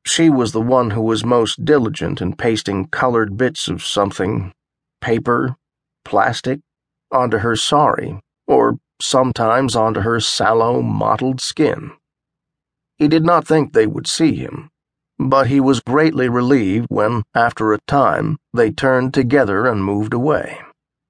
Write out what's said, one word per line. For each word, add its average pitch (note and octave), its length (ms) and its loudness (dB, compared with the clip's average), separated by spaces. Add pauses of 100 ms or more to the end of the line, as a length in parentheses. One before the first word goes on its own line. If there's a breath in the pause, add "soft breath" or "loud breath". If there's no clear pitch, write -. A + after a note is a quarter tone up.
She E3 260 4
was B2 200 2
the A2+ 100 -2
one B2 300 2
who A2 120 -2
was A2 220 0
most A#2 400 0
diligent A2 560 0
in F#2 140 -4
pasting G#2+ 540 -4
colored A2+ 480 -2
bits C3 320 -4
of F2 160 -6
something, G2+ 680 -4 (480)
paper, A#2+ 540 -2 (500)
plastic, B2 560 -2 (520)
onto B2 260 0
her A2+ 160 0
sari, B2+ 640 0 (280)
or A#2 320 2 (220)
sometimes B2 760 0
onto A2 240 0
her A#2 200 0
sallow, A2+ 600 0
mottled A2+ 600 -2
skin. - 520 -4 (1040)
He D3+ 120 2
did D#3+ 160 2
not E3+ 220 2
think D#3 260 0
they A2 140 4
would G#2 200 -6
see D3+ 300 0
him, - 340 -12 (480)
but C3 300 2
he C#3 120 4
was C3 200 2
greatly B2+ 480 0
relieved A#2+ 600 2
when, G#2+ 360 -2 (100)
after A2+ 380 0
a G#2 160 0
time, C3+ 500 0 (160)
they A#2 160 2
turned C3 420 0
together B2 540 2
and G#2 180 0
moved G#2 300 -2
away. C3 440 -4 (520)